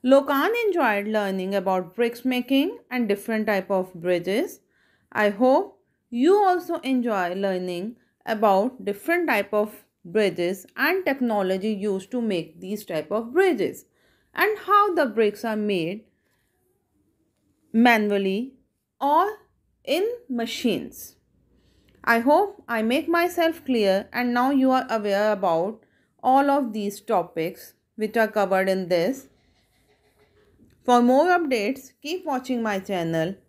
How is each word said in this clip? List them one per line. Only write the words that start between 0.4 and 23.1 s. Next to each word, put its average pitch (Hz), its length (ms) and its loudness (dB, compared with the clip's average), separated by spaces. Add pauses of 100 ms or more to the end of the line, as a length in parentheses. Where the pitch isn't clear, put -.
enjoyed 226 420 0
learning 196 460 -2
about 185 400 -2
bricks 233 300 -4
making 269 540 0 (120)
and 240 180 -2
different 214 380 -2
type 196 240 -2
of 185 240 -2
bridges. 180 680 -2 (520)
I 208 180 2
hope 254 500 0 (300)
you 285 340 4
also 349 360 0
enjoy 226 540 -2
learning 185 640 -4 (300)
about 208 580 0
different 320 440 -2
type 202 240 -2
of 214 320 -2 (200)
bridges 180 600 -2 (100)
and 349 300 -2
technology 214 680 -2
used 196 380 -4
to 247 100 -4
make 175 400 -4
these 196 240 -10
type 156 260 -6
of 226 220 -4
bridges 294 540 0 (480)
and 415 320 0
how 403 280 4
the 302 120 2
bricks 214 380 0
are 220 120 -4
made 202 480 -4 (1700)
manually 214 800 2 (480)
or 339 380 2 (460)
in 359 220 0 (220)
machines. 226 880 -6 (880)
I 233 120 4
hope 311 500 2
I 226 140 -2
make 269 260 0
myself 339 560 0